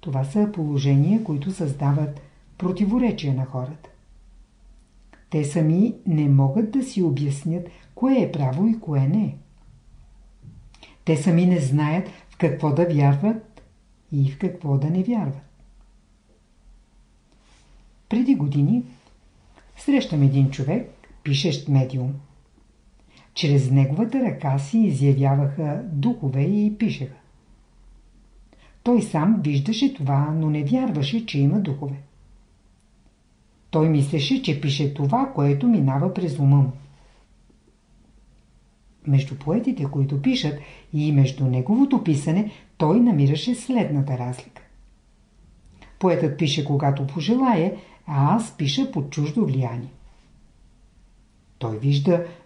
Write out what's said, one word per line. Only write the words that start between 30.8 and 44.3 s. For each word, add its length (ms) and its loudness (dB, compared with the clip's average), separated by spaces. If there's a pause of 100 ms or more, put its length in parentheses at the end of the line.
че 140 -2
има 200 4
духове. 420 -6 (1700)
Той 160 2
мислеше, 540 0
че 180 -2
пише 340 -2
това, 400 0
което 340 2
минава 460 2
през 240 -4
ума 180 6
му. 160 2 (2250)
Между 320 0
поетите, 460 -2
които 380 -2
пишат, 380 -2 (320)
и 200 0
между 340 2
неговото 580 2
писане, 460 0 (280)
той 220 2
намираше 540 2
следната 640 -2
разлика. 440 -10 (1400)